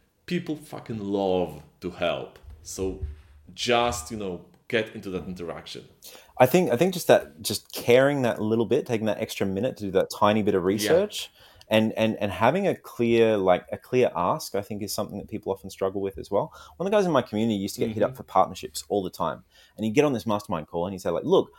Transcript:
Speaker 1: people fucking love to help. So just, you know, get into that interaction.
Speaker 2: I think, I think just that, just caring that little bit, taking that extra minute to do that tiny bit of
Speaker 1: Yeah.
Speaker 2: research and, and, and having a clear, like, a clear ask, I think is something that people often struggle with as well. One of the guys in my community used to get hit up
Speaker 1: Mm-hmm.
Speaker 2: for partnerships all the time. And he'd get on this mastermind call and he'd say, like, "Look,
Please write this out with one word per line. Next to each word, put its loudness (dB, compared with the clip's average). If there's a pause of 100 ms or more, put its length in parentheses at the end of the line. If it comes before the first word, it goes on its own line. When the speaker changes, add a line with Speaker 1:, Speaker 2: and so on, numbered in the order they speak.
(260)
Speaker 1:
people -4
fucking -12
love 0 (180)
to -6
help. -4 (240)
So -6 (500)
just, 0
you -8
know, -8 (240)
get -2
into -10
that -6
interaction. -12 (540)
Speaker 2:
I 8
think, 4
I 2
think 2
just -6
that, 4
just -6
caring 4
that 0
little 2
bit, 2
taking -2
that -2
extra -4
minute -2
to -10
do -4
that 2
tiny 2
bit 2
of 0
Speaker 1:
Yeah. 2
Speaker 2:
research 0 (380)
and, 4
and, 0
and -2
having 2
a 2
clear, 2
like, 4
a -8
clear 2
ask, -2
I -2
think -10
is -8
something -6
that -12
people -6
often -8
struggle -4
with -6
as -14
well. -2 (240)
One -6
of -2
the 2
guys 4
in 0
my 4
community 0
used -6
to -6
get -2
hit 0
up 2
Speaker 1:
Mm-hmm. -14
Speaker 2:
for -16
partnerships -2
all 0
the -6
time. -6 (320)
And -6
he'd -2
get 6
on 2
this -4
mastermind -2
call -4
and -6
he'd -10
say, -4
like, -2
"Look, 2